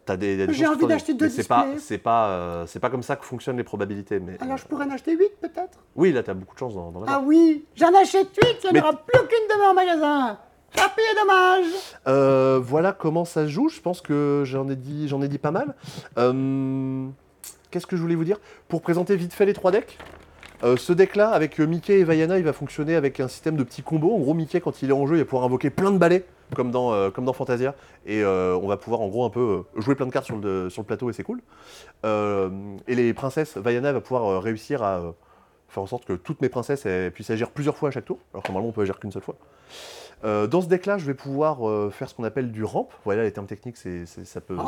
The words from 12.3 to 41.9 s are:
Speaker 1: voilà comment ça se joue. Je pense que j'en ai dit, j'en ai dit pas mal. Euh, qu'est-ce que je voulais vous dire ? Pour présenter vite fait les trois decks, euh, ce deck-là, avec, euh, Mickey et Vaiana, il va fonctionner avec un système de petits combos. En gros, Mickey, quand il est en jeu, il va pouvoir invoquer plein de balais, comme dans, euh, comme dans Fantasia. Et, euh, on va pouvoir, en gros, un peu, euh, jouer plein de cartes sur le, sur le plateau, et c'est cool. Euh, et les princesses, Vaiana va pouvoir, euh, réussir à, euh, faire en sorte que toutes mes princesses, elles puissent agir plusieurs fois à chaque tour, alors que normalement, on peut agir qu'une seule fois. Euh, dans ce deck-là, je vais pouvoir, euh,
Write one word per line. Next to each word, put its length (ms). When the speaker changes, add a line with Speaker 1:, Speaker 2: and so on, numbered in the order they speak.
Speaker 1:
voilà 300
comment 320
ça 220
se 40
joue. 180
Je 120
pense 200
que 460
j'en 220
ai 80
dit, 320
j'en 140
ai 60
dit 100
pas 120
mal. 240
Euh, 880
qu'est-ce 160
que 100
je 60
voulais 120
vous 100
dire ? 140
Pour 140
présenter 340
vite 160
fait 140
les 80
trois 160
decks, 280
euh, 120
ce 160
deck-là, 380
avec, 300
euh, 60
Mickey 340
et 40
Vaiana, 340
il 60
va 80
fonctionner 420
avec 260
un 80
système 280
de 80
petits 180
combos. 320
En 40
gros, 160
Mickey, 260
quand 220
il 80
est 40
en 120
jeu, 100
il 40
va 40
pouvoir 200
invoquer 260
plein 200
de 80
balais, 260
comme 160
dans, 220
euh, 180
comme 160
dans 80
Fantasia. 400
Et, 160
euh, 380
on 60
va 100
pouvoir, 260
en 60
gros, 160
un 60
peu, 340
euh, 40
jouer 140
plein 120
de 60
cartes 140
sur 100
le, 340
sur 120
le 40
plateau, 240
et 20
c'est 120
cool. 160
Euh, 440
et 60
les 200
princesses, 420
Vaiana 360
va 80
pouvoir, 260
euh, 120
réussir 440
à, 160
euh, 140
faire 140
en 40
sorte 200
que 80
toutes 260
mes 80
princesses, 380
elles 260
puissent 180
agir 200
plusieurs 260
fois 140
à 20
chaque 140
tour, 120
alors 100
que 60
normalement, 220
on 20
peut 100
agir 160
qu'une 140
seule 100
fois. 140
Euh, 220
dans 160
ce 40
deck-là, 300
je 80
vais 80
pouvoir, 560
euh, 220